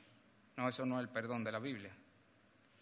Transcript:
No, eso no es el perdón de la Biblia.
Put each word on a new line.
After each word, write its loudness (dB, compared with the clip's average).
No, 4
eso 2
no 4
es 2
el -4
perdón 0
de 0
la 0
Biblia. -4